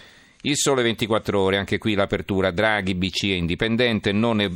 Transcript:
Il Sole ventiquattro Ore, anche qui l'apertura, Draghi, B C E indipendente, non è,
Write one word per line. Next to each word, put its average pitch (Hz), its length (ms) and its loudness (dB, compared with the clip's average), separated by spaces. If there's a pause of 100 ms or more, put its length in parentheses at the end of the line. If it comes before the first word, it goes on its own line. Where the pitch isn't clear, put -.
(420)
Il 139 140 -2
Sole 135 260 2
ventiquattro 107 580 0
Ore, 95 180 2
anche 98 200 -2
qui 110 160 -2
l'apertura, 95 560 0
Draghi, 101 460 0
B 90 160 -2
C - 140 -4
E 98 100 2
indipendente, 110 760 0
non 110 300 2
è, 101 140 0